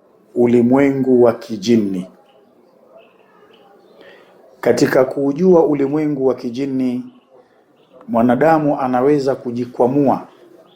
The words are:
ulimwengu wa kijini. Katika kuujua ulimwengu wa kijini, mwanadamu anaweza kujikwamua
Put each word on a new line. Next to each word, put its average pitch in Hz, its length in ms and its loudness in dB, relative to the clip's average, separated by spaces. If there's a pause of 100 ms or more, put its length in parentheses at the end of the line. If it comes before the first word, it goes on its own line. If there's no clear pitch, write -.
(360)
ulimwengu 127 880 2
wa 117 100 4
kijini. 101 760 -2 (2500)
Katika 131 440 2
kuujua 147 600 2
ulimwengu 143 640 -2
wa 120 80 0
kijini, 127 800 -6 (920)
mwanadamu 143 720 0
anaweza 131 560 0
kujikwamua 123 920 -2 (480)